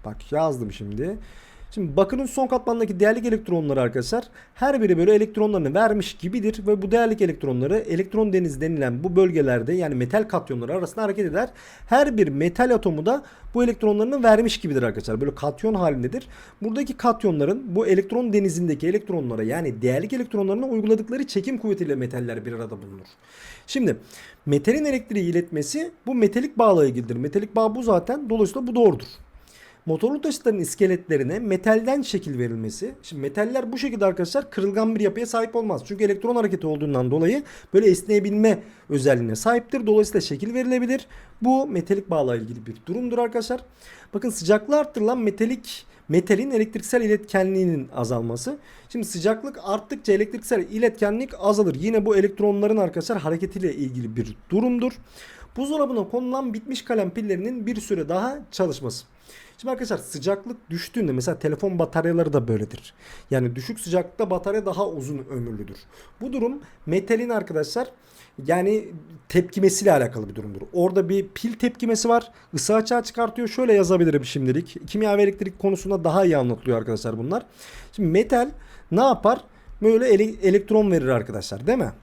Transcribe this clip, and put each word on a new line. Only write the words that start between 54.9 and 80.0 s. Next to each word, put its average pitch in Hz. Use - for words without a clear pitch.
Buzdolabına 277
konulan 254
bitmiş 240
kalem 208
pillerinin 208
bir 220
süre 165
daha 233
çalışması. 139
Şimdi 254
arkadaşlar 233
sıcaklık 196
düştüğünde 170
mesela 127
telefon 170
bataryaları 165
da 123
böyledir. -
Yani 123
düşük 170
sıcaklıkta 180
batarya 196
daha 196
uzun 139
ömürlüdür. 110
Bu 247
durum 262
metalin 220
arkadaşlar 180
yani 190
tepkimesiyle 190
alakalı 120
bir 98
durumdur. 104
Orada 180
bir 196
pil 226
tepkimesi 233
var. 233
Isı 185
açığa 233
çıkartıyor. 233
Şöyle 233
yazabilirim 170
şimdilik. 135
Kimya 208
ve 208
elektrik 202
konusunda 190
daha 175
iyi 160
anlatılıyor 120
arkadaşlar 110
bunlar. 160
Şimdi 185
metal 240
ne 202
yapar? 254
Böyle 226